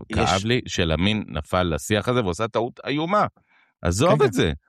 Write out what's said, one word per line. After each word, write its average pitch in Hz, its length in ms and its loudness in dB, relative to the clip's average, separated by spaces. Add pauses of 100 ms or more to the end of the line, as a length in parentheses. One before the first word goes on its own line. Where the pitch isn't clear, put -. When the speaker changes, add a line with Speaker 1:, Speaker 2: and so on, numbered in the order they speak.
(100)
Speaker 1:
יש - 80 -4
Speaker 2:
כאב 92 260 2
לי 117 220 0
שלמין 92 640 0
נפל 90 340 -2
לשיח 90 460 -2
הזה 123 160 2
ועושה 98 240 -2
טעות 117 380 -4
איומה. 165 400 0 (560)
עזוב 101 280 2
Speaker 1:
כן, 247 140 4
Speaker 2:
את 403 60 2
Speaker 1:
כן. - 20 -10
Speaker 2:
זה, 107 200 2 (160)